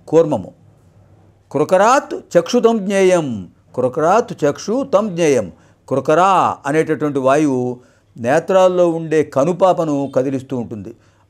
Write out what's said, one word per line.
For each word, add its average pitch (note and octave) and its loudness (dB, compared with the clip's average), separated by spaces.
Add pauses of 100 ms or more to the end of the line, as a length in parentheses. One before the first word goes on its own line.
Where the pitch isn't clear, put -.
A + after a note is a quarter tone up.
కూర్మము. D3+ 0 (1000)
కృకరాత్ G3 2
చక్షుతం A3+ 0
జ్ఞేయం, F3+ 0 (240)
కృకరాత్ E3 -2
చక్షు G3 -2
తం G#3+ 0
జ్ఞేయం. E3 0 (360)
కృకరా D#3 2
అనేటటువంటి D3 -2
వాయువు C3 0 (360)
నేత్రాల్లో F3 2
ఉండే D#3+ -2
కనుపాపను D#3 0
కదిలిస్తూ C3 -4
ఉంటుంది. G#2 -10 (340)